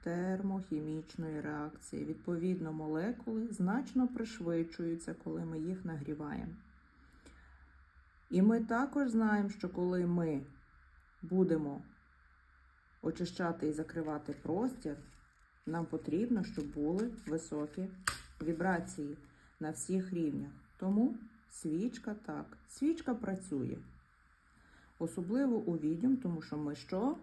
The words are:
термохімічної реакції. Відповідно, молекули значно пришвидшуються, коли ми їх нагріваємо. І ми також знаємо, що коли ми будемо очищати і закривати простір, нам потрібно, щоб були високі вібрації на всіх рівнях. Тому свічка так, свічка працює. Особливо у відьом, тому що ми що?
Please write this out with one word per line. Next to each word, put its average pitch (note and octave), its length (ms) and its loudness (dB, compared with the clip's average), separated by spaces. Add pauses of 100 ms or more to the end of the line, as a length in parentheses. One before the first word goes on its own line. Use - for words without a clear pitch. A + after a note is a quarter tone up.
термохімічної E3+ 1400 -2
реакції. D3+ 640 -6
Відповідно, E3 680 0
молекули G3 800 -2
значно A#3+ 580 2
пришвидшуються, E3 1040 -2 (100)
коли E3 200 -2
ми D#3+ 160 -2
їх F#3 240 -2
нагріваємо. D3+ 680 -4 (1800)
І F3+ 120 8
ми A3+ 180 10
також B3+ 500 2
знаємо, G#3+ 400 4
що - 180 -4
коли F3+ 380 2
ми E3+ 340 4 (840)
будемо D#3+ 600 4 (1200)
очищати E3+ 680 0
і D3+ 40 2
закривати D#3 600 -4 (100)
простір, F3+ 540 -2 (680)
нам E3 200 0
потрібно, F#3 580 0
щоб - 280 -4
були F3+ 380 0 (160)
високі D#3 640 -4 (540)
вібрації E3 760 0 (420)
на D#3 100 -4
всіх F#3 420 -2
рівнях. D3 380 -2 (260)
Тому G#3 380 4 (360)
свічка G3 640 -2
так, - 440 -10 (100)
свічка C#4+ 460 0
працює. E3 600 -2 (1200)
Особливо G#3+ 580 2
у E3+ 200 0
відьом, E3+ 400 4
тому E3+ 260 -2
що - 140 -6
ми D3 180 -2
що? A3+ 480 0